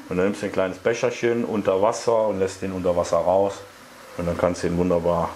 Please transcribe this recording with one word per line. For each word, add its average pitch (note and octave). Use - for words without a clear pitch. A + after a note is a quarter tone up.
Und F#2
dann F#2
nimmst G2+
du G#2
ein F#2+
kleines F#2
Becherchen A#2
unter F#2+
Wasser A2+
und G2
lässt F#2+
den F#2+
unter F2+
Wasser E2+
raus. F#2+
Und F2
dann E2+
kannst F2
du F2
ihn E2+
wunderbar F2